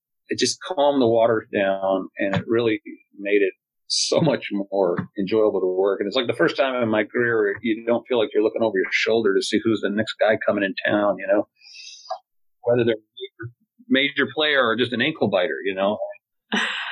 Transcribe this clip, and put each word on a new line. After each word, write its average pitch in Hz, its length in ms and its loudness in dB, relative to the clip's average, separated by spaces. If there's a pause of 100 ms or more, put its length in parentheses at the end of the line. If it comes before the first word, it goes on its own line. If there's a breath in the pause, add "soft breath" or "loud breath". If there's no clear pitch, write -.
(300)
it 107 80 -4
just - 240 -2
calmed 139 400 2
the 117 60 4
waters 113 460 2
down, 95 560 0 (100)
and 98 160 -2
it - 120 -2
really 113 340 0 (360)
made 101 240 2
it 95 120 0 (340)
so - 340 0
much 135 300 0
more 98 580 -2 (100)
enjoyable 101 400 2
to 92 80 0
work. 95 320 0
And 104 80 -2
it's 98 80 -4
like 127 120 0
the - 60 0
first 156 220 2
time 131 260 0
in 113 80 0
my 107 140 2
career, 113 580 0
you 113 240 -2
don't 117 220 0
feel 123 100 0
like 107 160 2
you're 107 80 2
looking 110 220 0
over 107 140 0
your - 140 0
shoulder 110 440 2
to 95 80 2
see 107 200 0
who's 110 180 0
the 98 80 -2
next 104 300 -2
guy 107 180 4 (100)
coming 101 160 0
in 95 100 -2 (160)
town, 104 300 2
you 95 80 -10
know, 101 200 2 (1120 loud breath)
whether 120 240 2
they're 113 100 2
a - 920 -18
major, 139 380 2
major 120 80 -8
player 147 320 2
or 113 120 0
just 120 160 0
an 117 80 0
ankle 135 280 0
biter, 90 340 0
you 95 120 -4
know? 98 240 0 (920 loud breath)